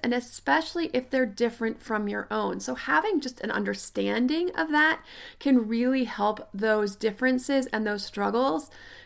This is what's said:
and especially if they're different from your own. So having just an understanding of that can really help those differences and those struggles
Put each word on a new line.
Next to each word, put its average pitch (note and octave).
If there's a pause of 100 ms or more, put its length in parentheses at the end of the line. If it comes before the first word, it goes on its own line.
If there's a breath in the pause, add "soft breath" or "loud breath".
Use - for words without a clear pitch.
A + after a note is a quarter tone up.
and A#3+
especially D#4
if B3+
they're C4
different A3+
from G#3
your G3+
own. G3+
So B3+
having D#4+
just B3
an G#3+
understanding G#3+
of D#4+
that D4+ (380 loud breath)
can B3
really B3
help G#3+
those G#3
differences B3+
and A3
those G#3
struggles B3 (360 loud breath)